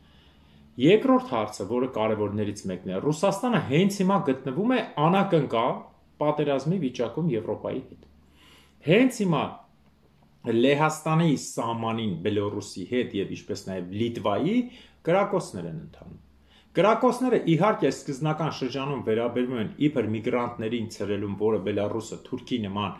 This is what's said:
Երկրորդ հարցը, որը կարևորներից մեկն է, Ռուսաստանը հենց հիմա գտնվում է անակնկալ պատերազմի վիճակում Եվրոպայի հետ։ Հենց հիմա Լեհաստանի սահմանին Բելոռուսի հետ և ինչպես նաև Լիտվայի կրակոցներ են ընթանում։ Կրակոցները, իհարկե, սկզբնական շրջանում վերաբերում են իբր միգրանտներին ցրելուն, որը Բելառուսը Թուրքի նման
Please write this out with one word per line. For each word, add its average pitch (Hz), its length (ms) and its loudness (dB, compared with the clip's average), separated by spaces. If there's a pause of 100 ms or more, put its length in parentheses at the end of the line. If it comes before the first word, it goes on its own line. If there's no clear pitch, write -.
(760)
Երկրորդ 220 520 4
հարցը, 107 360 -2
որը 123 220 0
կարևորներից 104 760 0
մեկն 92 260 -6
է, 92 80 -4
Ռուսաստանը 185 680 0
հենց 175 320 2
հիմա 190 260 2
գտնվում 143 520 0
է 240 80 2 (160)
անակնկալ 160 840 2 (400)
պատերազմի 147 580 0
վիճակում 139 540 -2
Եվրոպայի 107 500 -4
հետ։ - 240 -20 (800)
Հենց 240 320 6
հիմա 170 240 2 (1040)
Լեհաստանի 151 880 2
սահմանին 113 840 -4
Բելոռուսի 101 680 -4
հետ 120 280 -2
և 95 180 -2
ինչպես 95 320 -10
նաև 92 260 -8
Լիտվայի 110 640 0 (460)
կրակոցներ 180 680 0
են 156 120 -8
ընթանում։ - 440 -16 (540)
Կրակոցները, 226 680 4
իհարկե, 170 460 4
սկզբնական 151 640 -4
շրջանում 135 480 -6
վերաբերում 117 560 0
են 107 220 -4
իբր 139 300 0
միգրանտներին 113 800 -2
ցրելուն, 101 480 -4
որը 104 240 2
Բելառուսը 104 600 -2
Թուրքի 127 400 -6
նման 101 400 -2